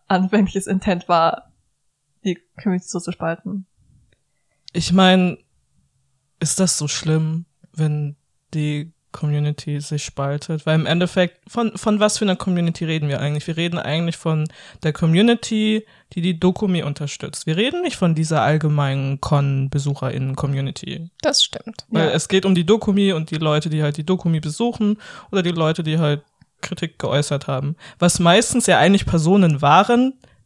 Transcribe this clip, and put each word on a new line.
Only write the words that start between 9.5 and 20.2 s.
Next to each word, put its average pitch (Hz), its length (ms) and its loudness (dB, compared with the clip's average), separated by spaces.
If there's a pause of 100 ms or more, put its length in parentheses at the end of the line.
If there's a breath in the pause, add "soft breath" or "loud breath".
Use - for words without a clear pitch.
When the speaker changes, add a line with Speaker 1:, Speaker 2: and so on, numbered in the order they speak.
Speaker 2:
sich 147 240 -6
spaltet? 143 640 -6
Weil 156 80 4
im 160 100 2
Endeffekt, 175 540 0 (120)
von, 233 240 -4
von 208 240 0
was 208 200 2
für 220 60 0
einer 185 100 2
Community 175 500 -2
reden 156 240 -2
wir 139 100 -4
eigentlich? 147 280 -4
Wir 165 100 -4
reden 170 220 -2
eigentlich 165 360 -4
von 156 320 -2 (360 loud breath)
der 156 100 0
Community, 214 920 2 (280 soft breath)
die 175 80 -4
die 170 180 -2
Dokumi 180 440 0
unterstützt. 147 640 -8
Wir 160 100 0
reden 285 240 -2
nicht 320 160 -4
von 170 160 2
dieser 156 300 0
allgemeinen 139 760 0
Con-BesucherInnen-Community. 139 1900 -2 (120)